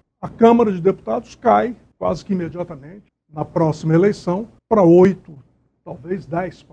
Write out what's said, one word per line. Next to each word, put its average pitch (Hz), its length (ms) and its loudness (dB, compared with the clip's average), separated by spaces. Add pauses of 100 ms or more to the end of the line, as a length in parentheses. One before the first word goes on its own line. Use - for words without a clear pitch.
(220)
a 185 60 -10
Câmara 226 460 2
de 180 80 -8
Deputados 214 540 -4
cai 220 400 0 (220)
quase 185 280 -6
que 202 80 -6
imediatamente, 170 800 -10 (200)
na 151 140 -8
próxima 160 480 -2
eleição, 190 540 -2 (220)
para 220 140 4
oito, 175 500 4 (500)
talvez 160 420 -12
dez, 165 480 -8